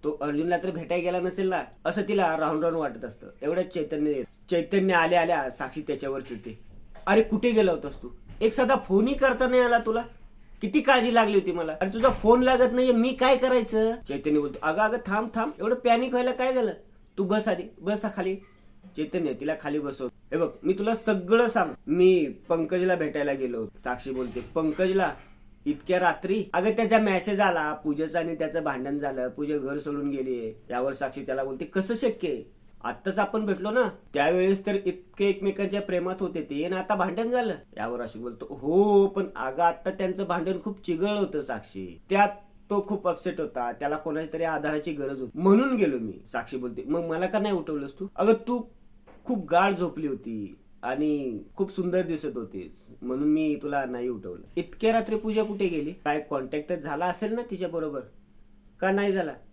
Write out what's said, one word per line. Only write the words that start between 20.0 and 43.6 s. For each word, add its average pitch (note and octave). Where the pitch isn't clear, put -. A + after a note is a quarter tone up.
"हे -
बघ, E3
मी E3+
तुला G3+
सगळं A3
सांग, G3
मी F3+
पंकजला F3+
भेटायला D3
गेलो B2
होतो." G#2
साक्षी B2
बोलते, B2
"पंकजला? E3
इतक्या F3+
रात्री?" F#3
"अगं, F#3
त्याचा A3
मेसेज G3+
आला, E3
पूजेचा D3+
आणि E3
त्याचं D#3
भांडण C#3
झालं, C3
पूजा D3
घर C#3
सोडून C#3+
गेलीये." B2
यावर B2+
साक्षी C3+
त्याला C3+
बोलते, C3+
"कसं F#3+
शक्य A3
आहे? B2
आत्ताच F#3
आपण G#3+
भेटलो F#3+
ना, B3
त्यावेळेस F#3
तर G3+
इतके -
एकमेकांच्या G3
प्रेमात F#3
होते E3+
ते, D3
आणि F3+
आता F#3
भांडण F#3+
झालं?" A#3
यावर A#2
अशी A2+
बोलतो, A#2+
"हो, G3
पण G3
अगं, C3
आता E3+
त्यांचं F#3+
भांडण F3
खूप G3+
चिघळ F3+
होतं F#3+
साक्षी, G2
त्यात G3+
तो G3+
खूप F#3+
अपसेट E3+
होता, B2